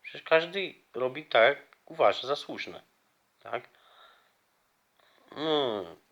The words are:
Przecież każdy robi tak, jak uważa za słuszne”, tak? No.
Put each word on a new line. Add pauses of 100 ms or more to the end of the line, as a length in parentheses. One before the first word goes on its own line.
Przecież
każdy (200)
robi
tak, (140)
jak (280)
uważa
za
słuszne”, (600)
tak? (1700)
No. (280)